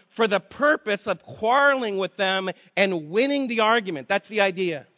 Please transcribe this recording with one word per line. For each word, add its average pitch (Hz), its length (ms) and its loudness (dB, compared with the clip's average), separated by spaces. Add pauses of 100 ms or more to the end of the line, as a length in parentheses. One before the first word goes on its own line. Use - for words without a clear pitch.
for 226 180 0
the 196 140 0
purpose 262 640 -2
of 190 160 -4
quarreling 254 760 0
with 190 180 -4
them 190 340 0 (260)
and 180 320 0
winning 269 380 0
the 226 140 -2
argument." 202 480 0
That's 202 200 -2
the 214 120 -2
idea. 180 580 -2